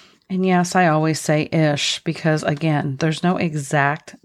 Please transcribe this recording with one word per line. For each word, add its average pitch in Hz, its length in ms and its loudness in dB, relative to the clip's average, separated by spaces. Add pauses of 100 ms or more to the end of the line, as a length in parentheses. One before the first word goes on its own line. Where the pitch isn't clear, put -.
(300)
And 185 160 -2
yes, 180 300 2
I 185 120 4
always 156 340 2
say 156 220 0
ish 151 600 0
because, 156 400 -2
again, 147 540 -2
there's 156 260 -2
no 180 140 2
exact 147 880 -2